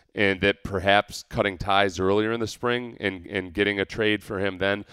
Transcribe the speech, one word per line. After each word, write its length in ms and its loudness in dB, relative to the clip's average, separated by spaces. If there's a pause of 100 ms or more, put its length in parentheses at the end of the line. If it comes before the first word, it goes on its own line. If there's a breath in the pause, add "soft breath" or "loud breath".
(120)
and 280 0
that 240 2
perhaps 580 2
cutting 340 -2
ties 440 2
earlier 320 2
in 80 -4
the 60 -2
spring 520 -4
and, 280 -4
and 280 -6
getting 240 2
a 60 0
trade 400 0
for 160 -6
him 180 -2
then 340 0